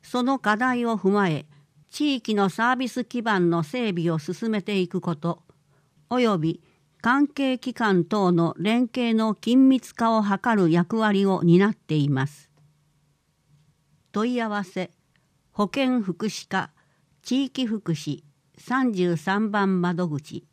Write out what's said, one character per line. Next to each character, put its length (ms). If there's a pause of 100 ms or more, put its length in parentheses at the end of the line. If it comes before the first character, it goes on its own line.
そ 220
の 160
課 160
題 300
を 120
踏 120
ま 180
え、 180 (440)
地 260
域 180
の 160
サ 220
ー 60
ビ 100
ス 160
基 180
盤 280
の 120
整 280
備 200
を 100
進 300
め 120
て 180
い 80
く 140
こ 160
と、 260 (680)
お 100
よ 180
び 240 (400)
関 240
係 320
機 160
関 320
等 260
の 280
連 280
携 280
の 180
緊 360
密 260
化 160
を 100
図 80 (260)
る 140
役 280
割 280
を 180
担 280
っ 20
て 220
い 140
ま 180
す。 240 (1600)
問 240
い 40
合 100
わ 140
せ、 280 (600)
保 160
健 360
福 240
祉 200
課、 220 (540)
地 220
域 200
福 280
祉、 280 (340)
三 380
十 240
三 320
番 320
窓 260
口。 460